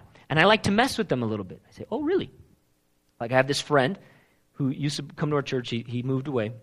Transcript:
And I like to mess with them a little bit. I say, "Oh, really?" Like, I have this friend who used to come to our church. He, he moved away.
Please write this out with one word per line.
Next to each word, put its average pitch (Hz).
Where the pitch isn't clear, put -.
And 143
I 160
like 214
to -
mess 226
with 208
them 127
a -
little 104
bit. -
I -
say, -
"Oh, 269
really?" 320
Like, 117
I 131
have 135
this 143
friend 143
who 139
used 143
to 147
come 147
to 151
our 143
church. 127
He, 117
he 120
moved 131
away. 117